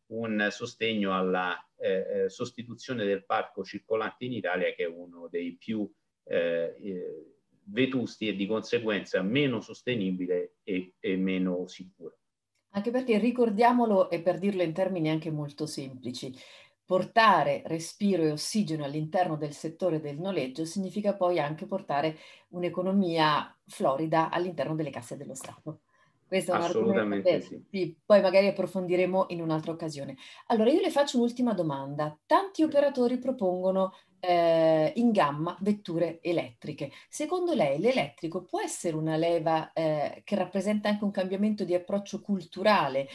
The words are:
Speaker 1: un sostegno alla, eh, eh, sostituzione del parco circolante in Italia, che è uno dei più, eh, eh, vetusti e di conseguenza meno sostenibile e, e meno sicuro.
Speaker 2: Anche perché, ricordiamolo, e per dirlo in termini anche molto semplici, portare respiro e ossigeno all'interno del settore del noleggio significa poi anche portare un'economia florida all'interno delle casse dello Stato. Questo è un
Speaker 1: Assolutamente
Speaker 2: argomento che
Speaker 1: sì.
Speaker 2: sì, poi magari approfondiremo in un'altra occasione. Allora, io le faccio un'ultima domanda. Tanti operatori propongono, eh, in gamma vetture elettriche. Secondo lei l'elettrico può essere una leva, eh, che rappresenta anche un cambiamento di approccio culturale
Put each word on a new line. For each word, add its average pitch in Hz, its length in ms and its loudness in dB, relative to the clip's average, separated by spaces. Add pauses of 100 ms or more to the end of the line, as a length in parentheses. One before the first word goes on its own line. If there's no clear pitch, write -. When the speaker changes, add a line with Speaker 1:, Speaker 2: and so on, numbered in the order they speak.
Speaker 1:
un 110 420 -2
sostegno 107 640 -2
alla, 92 420 0 (200)
eh, 95 480 0
eh, 95 40 0
sostituzione 117 760 -8
del 101 200 0
parco 104 380 -4
circolante 110 600 -4
in 123 80 -6
Italia, 90 420 -2
che 90 100 -4
è 85 40 -2
uno 85 420 -14
dei 87 220 -6
più, 107 380 -6 (340)
eh, 85 560 0
eh, 90 540 -10 (380)
vetusti 127 540 -2
e 101 80 -2
di 98 120 -2
conseguenza 107 760 -2
meno 123 380 0
sostenibile 92 1040 -4
e, 90 340 -4
e 95 180 -2
meno 92 520 0
sicuro. - 500 -18 (520)
Speaker 2:
Anche 202 200 -4
perché, 247 280 2
ricordiamolo, 233 920 4
e 170 100 -2
per 175 180 0
dirlo 190 240 0
in 160 100 0
termini 180 360 0
anche 160 220 -2
molto 151 360 -6
semplici, 127 680 -10 (500)
portare 180 840 4
respiro 165 580 0
e 151 80 4
ossigeno 156 520 -2
all'interno 156 520 -2
del 147 160 -6
settore 160 480 -2
del 143 180 -8
noleggio 160 460 -4
significa 196 500 -2
poi 180 240 2
anche 156 280 -2
portare 156 500 -2 (320)
un'economia 175 1080 2 (120)
florida 160 640 2
all'interno 160 440 -2
delle 156 160 -2
casse 127 260 -10
dello 135 180 -14
Stato. - 480 -14 (440)
Questo 185 260 0
è 170 40 2
un 170 60 2
Speaker 1:
Assolutamente 196 680 2
Speaker 2:
argomento - 280 0
che - 140 -18
Speaker 1:
sì. 196 160 -4
Speaker 2:
sì, 156 180 -12
poi 208 160 8
magari 190 280 6
approfondiremo 180 800 0
in 175 120 -6
un'altra 160 300 -2
occasione. 147 460 -8 (300)
Allora, 226 240 4
io 339 100 4
le 370 100 2
faccio 285 260 2
un'ultima 240 380 2
domanda. 147 720 -2
Tanti 381 380 2
operatori 269 560 2
propongono, 190 760 0 (280)
eh, 165 760 4
in 240 160 4
gamma 160 480 2
vetture 175 600 -2
elettriche. 147 680 -4 (180)
Secondo 339 460 -2
lei 147 260 2
l'elettrico 180 640 -2
può 359 160 -6
essere 180 340 -4
una 156 220 -2
leva, 160 560 0
eh, 156 520 -2
che 202 120 -2
rappresenta 196 520 -2
anche 208 160 0
un 196 60 0
cambiamento 196 540 -2
di 175 100 0
approccio 196 460 -4
culturale 175 960 0